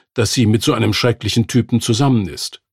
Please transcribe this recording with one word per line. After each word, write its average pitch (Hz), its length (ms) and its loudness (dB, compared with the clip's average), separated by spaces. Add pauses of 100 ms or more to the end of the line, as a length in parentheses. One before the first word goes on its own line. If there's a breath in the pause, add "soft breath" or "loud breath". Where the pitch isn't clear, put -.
(140 loud breath)
dass 110 200 -2
sie 123 120 2
mit 110 160 2
so 151 120 0
einem 110 200 0
schrecklichen 120 540 0
Typen 117 340 0
zusammen 117 460 0
ist. - 340 -12 (120)